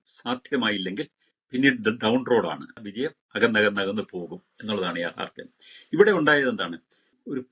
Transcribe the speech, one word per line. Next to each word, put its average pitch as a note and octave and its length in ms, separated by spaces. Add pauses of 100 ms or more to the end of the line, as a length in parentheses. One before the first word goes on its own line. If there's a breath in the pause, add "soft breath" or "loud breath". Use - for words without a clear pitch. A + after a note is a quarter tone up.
സാധ്യമായില്ലെങ്കിൽ A2 1000 (440)
പിന്നീട് C3 240
ഡ-, A2 280
ഡൗൺ A#2+ 280
റോഡാണ്, F#2 360 (140)
വിജയം A2 300 (240)
അകന്നകന്നകന്ന് G#2 760
പോകും F2 320 (180)
എന്നുള്ളതാണ് G2 380
യാഥാർത്ഥ്യം. - 500 (440 loud breath)
ഇവിടെ G3+ 180
ഉണ്ടായത് D3 380
എന്താണ്? F#2 300 (480 soft breath)
ഒരു B2+ 260